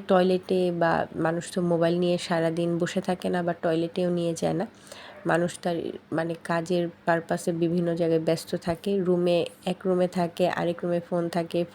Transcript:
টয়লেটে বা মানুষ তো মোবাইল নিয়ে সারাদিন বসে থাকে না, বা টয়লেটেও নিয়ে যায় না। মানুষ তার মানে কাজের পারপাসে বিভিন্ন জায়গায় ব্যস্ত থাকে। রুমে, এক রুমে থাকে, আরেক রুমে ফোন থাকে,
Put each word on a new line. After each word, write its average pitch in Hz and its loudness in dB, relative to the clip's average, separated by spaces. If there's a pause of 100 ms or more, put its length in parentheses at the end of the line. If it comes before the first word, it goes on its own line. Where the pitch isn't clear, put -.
টয়লেটে 185 4
বা 165 2 (100)
মানুষ 165 -2
তো 185 -2
মোবাইল 170 2
নিয়ে 175 2
সারাদিন 170 0
বসে 175 -2
থাকে 185 -4
না, 180 0
বা 170 0
টয়লেটেও 170 0
নিয়ে 170 0
যায় 165 -2
না। 190 -2 (580)
মানুষ 165 2
তার 175 -2 (360)
মানে 165 -2 (100)
কাজের 170 -2 (160)
পারপাসে 170 0
বিভিন্ন 170 0
জায়গায় 165 2
ব্যস্ত 165 -2
থাকে। 185 -2
রুমে, 175 2 (200)
এক 185 -2
রুমে 180 2
থাকে, 175 0
আরেক 170 -2
রুমে 175 0
ফোন 170 -2
থাকে, 170 -2